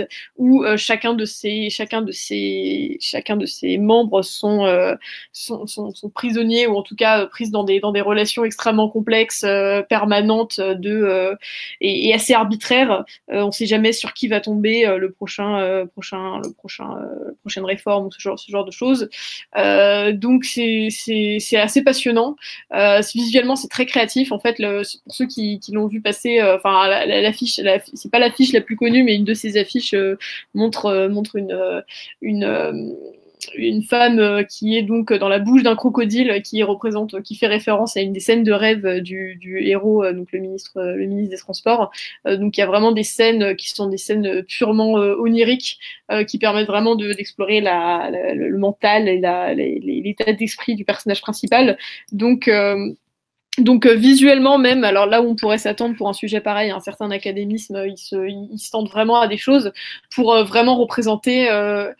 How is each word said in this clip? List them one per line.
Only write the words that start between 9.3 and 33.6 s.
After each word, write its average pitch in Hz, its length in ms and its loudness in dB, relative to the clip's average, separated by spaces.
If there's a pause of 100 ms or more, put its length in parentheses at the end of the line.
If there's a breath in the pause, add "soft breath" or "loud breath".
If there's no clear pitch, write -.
euh, 196 360 2
permanentes, 214 800 0
de, 190 320 -2
euh, 196 440 0 (440 loud breath)
et, 196 300 0
et 220 40 6
assez 220 200 2
arbitraires. 220 720 2 (260 loud breath)
Euh, 202 120 0
on 202 80 0
sait 226 140 -4
jamais 214 280 2
sur - 200 -8
qui - 140 -4
va 208 140 0
tomber, 214 440 2
euh, 190 120 2
le 185 160 -4
prochain, 202 480 -6
euh, 190 240 0
prochain, 190 580 -10
le - 80 -12
prochain, - 460 -14
euh, - 420 -12
prochaine 196 240 -10
réforme 196 440 -2
ou 190 40 -10
ce - 80 -20
genre, 202 180 -6
ce - 140 -18
genre 202 140 -2
de 190 60 -12
choses. 247 360 -2 (480 loud breath)
Euh, 202 300 4 (260)
donc 247 340 2
c'est, 226 440 -2
c'est, 214 500 -2
c'est 220 180 2
assez 214 260 4
passionnant. 262 540 2 (360 loud breath)
Euh, 202 300 4
c'est, 220 160 -4
visuellement, 240 360 2
c'est 262 120 -8
très - 180 -2
créatif. 254 460 0
En 208 80 -4
fait, 233 180 0
le, 202 240 -2 (220)
pour - 100 -18
ceux 254 140 -4
qui, 208 320 -6
qui 202 140 -12
l'ont 214 120 -2
vu 214 160 -6
passer, 233 380 0
euh, 196 160 4
enfin, 190 320 2
la, 196 180 0
la, 202 160 2
l'affiche, 220 380 -2
la, 190 180 2 (160)
c'est - 180 -10
pas 240 60 2
l'affiche 247 340 2
la 226 100 4
plus 220 160 -8
connue, 240 260 4
mais 233 100 4
une 208 120 2
de 220 100 0
ces 214 220 -4
affiches, 208 360 -2
euh, 196 240 0 (380 loud breath)
montre, 220 320 -2
euh, 190 200 2
montre 208 280 -4
une, 196 160 -4
euh, 185 300 -4 (420 loud breath)
une, 208 200 -2
euh, - 300 -2 (840)
une 214 260 0